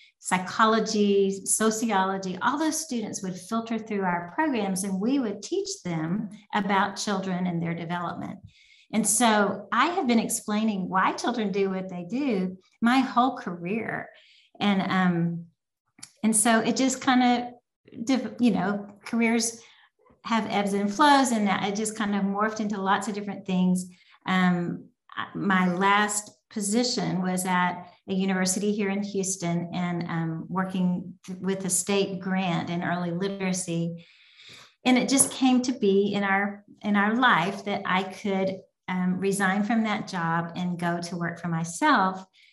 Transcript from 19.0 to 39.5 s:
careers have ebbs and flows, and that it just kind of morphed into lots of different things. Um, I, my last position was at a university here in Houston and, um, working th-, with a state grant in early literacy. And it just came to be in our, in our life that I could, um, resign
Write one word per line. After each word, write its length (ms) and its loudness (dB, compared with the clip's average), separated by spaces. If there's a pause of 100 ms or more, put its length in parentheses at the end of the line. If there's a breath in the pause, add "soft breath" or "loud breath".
careers 560 0 (640 loud breath)
have 240 0
ebbs 240 0
and 180 0
flows, 400 6
and 140 2
that 200 0
it 100 -2
just 200 -4
kind 180 -2
of 100 0
morphed 360 0
into 180 -2
lots 300 2
of 60 -4
different 320 -8
things. 400 2 (400 loud breath)
Um, 580 2 (320)
I, 180 -8
my 380 2
last 580 2 (200)
position 720 0
was 240 -2
at 400 0 (220 loud breath)
a 40 -2
university 600 0
here 180 0
in 120 -2
Houston 680 -4
and, 360 -4
um, 400 -4
working 640 -2 (120)
th-, 120 -10
with 260 -4
a 60 -2
state 500 0
grant 500 -2
in 120 -4
early 300 -2
literacy. 920 -4 (800 loud breath)
And 140 6
it 100 0
just 220 4
came 320 2
to 100 -2
be 420 2
in 100 0
our, 400 0 (180)
in 140 0
our 180 2
life 520 2
that 180 -4
I 180 0
could, 540 -2 (320)
um, 320 0
resign 420 2